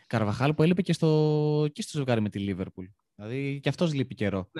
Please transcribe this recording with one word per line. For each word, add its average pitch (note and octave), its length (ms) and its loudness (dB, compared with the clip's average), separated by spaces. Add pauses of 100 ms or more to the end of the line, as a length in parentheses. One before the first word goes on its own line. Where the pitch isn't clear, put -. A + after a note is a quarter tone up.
Καρβαχάλ A2+ 480 0
που D#3 80 2
έλειπε F3+ 200 4
και F3+ 100 0
στο, D3+ 800 2
και A3 100 -8
στο - 160 -10
ζευγάρι B2 220 2
με G#2+ 80 2
τη G2+ 100 -6
Λίβερπουλ. F#2 480 -4 (280)
Δηλαδή, C#3 460 -6
και C#3+ 80 -4
αυτός D#3 260 0
λείπει C3 200 -2
καιρό. F#2+ 460 -2